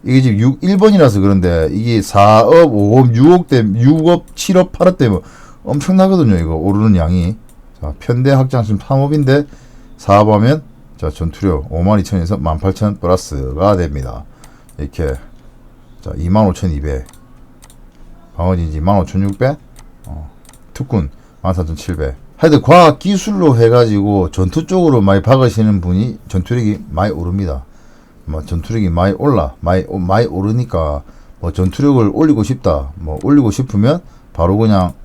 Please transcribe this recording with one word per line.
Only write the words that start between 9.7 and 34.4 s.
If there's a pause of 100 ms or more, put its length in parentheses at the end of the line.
사
억
하면, (360)
자,
전투력
오만
이천에서
만
팔천
플러스가
됩니다. (540)
이렇게, (840)
자,
이만
오천이백. (1300)
방어진지
만
오천육백. (340)
어, (460)
특군 (320)
만
사천칠백. (200)
하여튼
과학
기술로
해가지고
전투
쪽으로
많이
박으시는
분이
전투력이
많이
오릅니다. (600)
뭐,
전투력이
많이
올라,
많이,
오-,
많이
오르니까 (340)
뭐,
전투력을
올리고
싶다,
뭐,
올리고
싶으면 (320)
바로